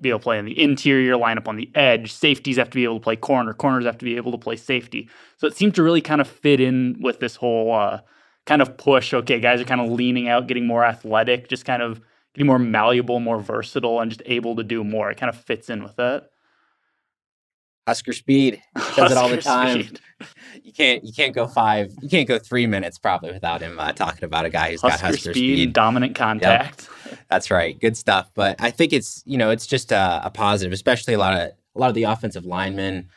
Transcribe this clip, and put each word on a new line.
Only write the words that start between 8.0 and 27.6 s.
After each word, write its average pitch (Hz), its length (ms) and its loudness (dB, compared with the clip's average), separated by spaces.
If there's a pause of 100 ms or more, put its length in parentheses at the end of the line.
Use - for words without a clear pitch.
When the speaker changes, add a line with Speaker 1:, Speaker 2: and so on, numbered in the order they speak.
Speaker 1:
kind 151 160 4
of - 160 -2
push. 135 380 2
Okay, 120 240 0
guys 120 220 4
are 123 40 -6
kind 123 160 0
of 117 80 -2
leaning 123 380 0
out, 120 200 2
getting 120 200 -2
more 117 180 2
athletic, 117 640 0
just - 180 -8
kind 123 160 -2
of 113 200 -6 (340)
getting 143 120 2
more 131 120 6
malleable, 120 600 2
more 117 200 -4
versatile, 113 600 -4
and 113 120 -4
just 110 160 -14
able 117 300 -4
to 113 60 -4
do 113 200 -6
more. 107 260 -4
It - 80 -8
kind 127 140 -4
of 117 80 -10
fits - 320 -8
in 110 100 -10
with 98 140 -18
that. 123 340 -4 (1600)
Speaker 2:
Husker 117 240 -2
speed. 135 500 2 (140)
He - 60 -6
says - 300 2
it 127 60 4
all 123 120 4
the 123 60 0
Speaker 1:
Husker - 140 -4
Speaker 2:
time. 127 340 2
Speaker 1:
speed. - 160 -18 (600)
Speaker 2:
You - 120 -20
can't, 127 320 2
you 113 80 -16
can't 131 200 -2
go 120 140 -2
five, 107 540 0
you 143 80 -12
can't 151 180 2
go 120 100 2
three 120 300 -2
minutes 95 300 -4
probably 87 340 -2
without 85 300 -6
him, 82 180 -12
uh, 76 140 -4
talking 85 320 -6
about 82 180 -4
a 82 60 -2
guy 82 220 -2
who's 82 100 -10
got 127 100 2
Speaker 1:
Husker 80 140 -2
Speaker 2:
Husker 85 280 -2
Speaker 1:
speed, 127 220 0
Speaker 2:
speed. 131 180 0
Speaker 1:
dominant 120 400 2
contact. 113 760 0 (160)
Speaker 2:
Yep. - 140 -18 (100)
That's 92 200 0
right. 85 300 0